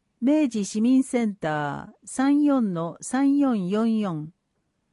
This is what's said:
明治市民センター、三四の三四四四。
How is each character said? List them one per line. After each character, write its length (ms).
明 280
治 160
市 160
民 240
セ 200
ン 120
タ 560
ー、 20
三 380
四 320
の 260
三 380
四 300
四 320
四。 320